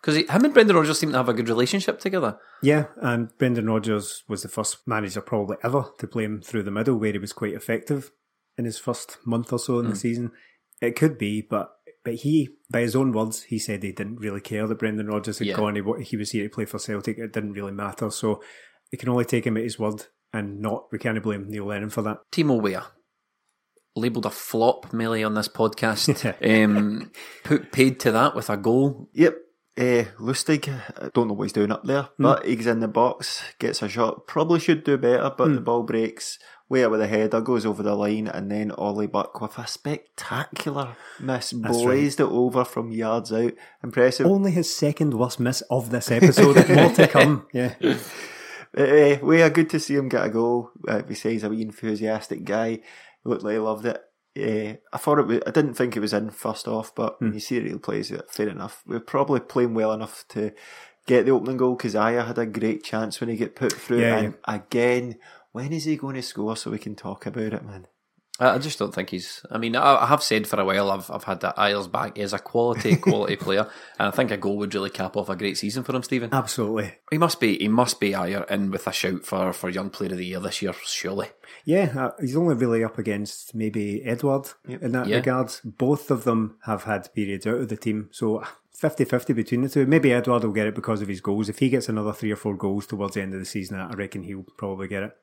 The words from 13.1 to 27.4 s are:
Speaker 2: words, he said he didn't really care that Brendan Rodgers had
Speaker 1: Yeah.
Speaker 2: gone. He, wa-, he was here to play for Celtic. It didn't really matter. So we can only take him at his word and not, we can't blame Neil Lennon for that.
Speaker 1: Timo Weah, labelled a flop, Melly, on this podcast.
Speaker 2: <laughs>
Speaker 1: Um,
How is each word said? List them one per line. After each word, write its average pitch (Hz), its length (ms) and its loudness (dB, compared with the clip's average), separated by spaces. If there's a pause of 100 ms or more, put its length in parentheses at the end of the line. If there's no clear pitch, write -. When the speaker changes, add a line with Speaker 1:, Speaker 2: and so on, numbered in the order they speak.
Speaker 2:
words, 110 320 -2
he 110 160 -4
said 101 240 -6
he 95 80 -6
didn't 107 260 -8
really 101 220 -6
care 107 260 -4
that 107 140 -4
Brendan 107 260 -4
Rodgers 104 320 -4
had 104 80 -4
Speaker 1:
Yeah. 95 100 -4
Speaker 2:
gone. 104 200 0
He, 104 60 -2
wa-, 107 180 -2
he 113 160 -6
was 104 160 -6
here 107 160 -2
to - 60 -12
play 110 100 -4
for 98 160 -8
Celtic. 104 380 -6
It 113 140 -10
didn't 104 200 -6
really 98 200 -8
matter. 101 380 -6
So 107 320 -2 (480)
we - 80 -10
can 123 100 -4
only 123 160 2
take 117 220 0
him 110 100 0
at 113 60 -2
his 117 160 -8
word 107 280 -4 (260)
and 101 280 -6
not, 107 300 -4
we 107 80 -6
can't 110 240 -2
blame 101 260 -4
Neil 104 180 -8
Lennon 104 240 -6
for 110 120 -4
that. 107 200 -4 (100)
Speaker 1:
Timo 139 280 2
Weah, 95 260 -2 (1080)
labelled 113 320 -2
a 104 40 -2
flop, - 640 0
Melly, 113 300 0
on 107 120 0
this 104 140 0
podcast. 113 960 0
Speaker 2:
<laughs> - 20 -2 (200)
Speaker 1:
Um, 104 480 0 (320)